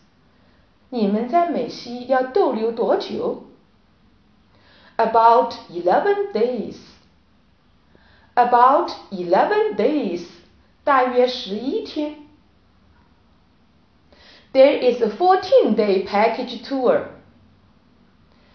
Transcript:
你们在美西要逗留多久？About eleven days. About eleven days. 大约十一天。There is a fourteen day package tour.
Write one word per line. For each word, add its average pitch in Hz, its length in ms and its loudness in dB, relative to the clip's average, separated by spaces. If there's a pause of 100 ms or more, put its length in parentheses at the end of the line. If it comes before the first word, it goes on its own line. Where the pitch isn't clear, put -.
(880)
你 226 180 -2
们 220 220 -2
在 339 220 0
美 220 180 -4
西 247 380 -14
要 262 160 0
逗 302 300 0
留 220 200 -2
多 226 240 -2
久？ - 480 -6 (1500)
About 233 560 2 (160)
eleven 277 640 0
days. 220 440 -4 (1600)
About 247 560 4 (200)
eleven 233 640 0
days. 214 480 -2 (580)
大 269 220 2
约 247 220 2
十 208 300 -8
一 311 280 -6
天。 302 400 -10 (2250)
There 277 260 6
is 240 220 2
a 214 60 0
fourteen 370 680 2
day 202 320 0
package 226 580 -2
tour. 240 440 0 (1500)